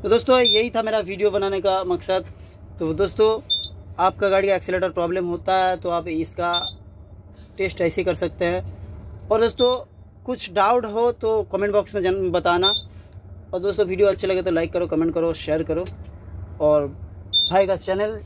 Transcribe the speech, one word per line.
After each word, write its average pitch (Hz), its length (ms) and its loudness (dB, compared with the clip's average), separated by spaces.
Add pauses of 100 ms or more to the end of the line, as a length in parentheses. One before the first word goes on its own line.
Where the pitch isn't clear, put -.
तो 220 60 -4
दोस्तों 240 300 4
यही 233 320 4
था 226 120 0
मेरा 220 180 0
वीडियो 196 300 0
बनाने 196 300 0
का 190 240 2
मकसद। 180 400 -2 (560)
तो 160 140 -2
दोस्तों 196 360 2 (720)
आपका 190 280 2
गाड़ी 196 200 4
का 196 60 4
accelerator 185 360 -2
problem 175 360 -2
होता 175 320 -2
है 185 180 2
तो 175 140 -6
आप 170 180 -2
इसका 170 440 -4 (1040)
test 190 220 -4
ऐसे 175 240 0
कर 175 120 0
सकते 170 280 -4
हैं। - 840 -8
और 214 120 2
दोस्तों 247 320 2 (520)
कुछ 247 300 -6
डाउट 226 320 4
हो 226 280 2
तो 220 280 0 (100)
comment 202 200 0
box 202 220 2
में 202 80 0
जन-, 185 300 0
बताना। 175 420 4 (800)
और 185 60 -4
दोस्तों 196 260 2
वीडियो 190 220 4
अच्छे 190 180 0
लगे 185 160 0
तो 180 80 0
like 165 220 0
करो, 175 140 0
comment 165 280 0
करो, 165 200 0
share 156 300 -2
करो 165 200 -2 (760)
और 151 260 4 (640)
भाई 190 160 6
का 190 120 2
channel 208 480 -2